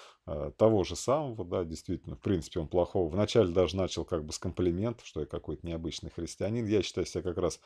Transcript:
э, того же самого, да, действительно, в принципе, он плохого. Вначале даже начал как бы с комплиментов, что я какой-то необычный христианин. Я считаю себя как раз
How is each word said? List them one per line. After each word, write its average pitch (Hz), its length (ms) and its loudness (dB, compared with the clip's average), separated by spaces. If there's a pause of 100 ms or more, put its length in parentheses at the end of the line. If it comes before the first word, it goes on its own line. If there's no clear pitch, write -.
(260)
э, 73 300 -4
того 110 280 6
же 85 120 -4
самого, 123 480 -2
да, 92 200 -2
действительно, 82 520 -8
в - 40 -20
принципе, 90 400 0
он 76 80 -4
плохого. 87 420 2
Вначале 101 420 4
даже 90 240 4
начал 90 280 -2
как 78 200 -4
бы 78 80 -10
с - 60 -10
комплиментов, 95 680 -2
что - 140 -8
я 73 60 -4
какой-то 80 400 -8
необычный 82 440 -6
христианин. 101 560 -4
Я 101 160 4
считаю 87 240 -2
себя 87 180 -4
как 90 140 -2
раз 87 280 0